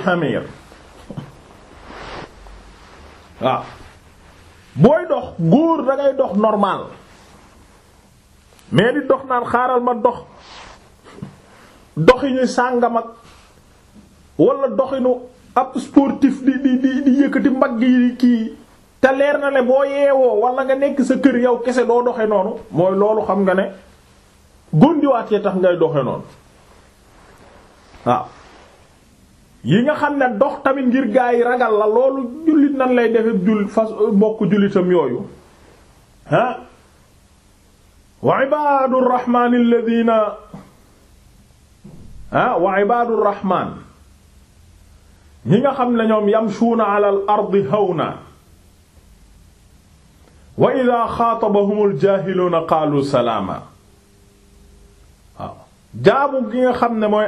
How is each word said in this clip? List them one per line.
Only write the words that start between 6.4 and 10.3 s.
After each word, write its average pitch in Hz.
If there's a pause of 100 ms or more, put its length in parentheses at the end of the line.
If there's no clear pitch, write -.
Mais 214
di 294
dox 269
naan 247
xaaral 247
ma 247
dox. 226 (1800)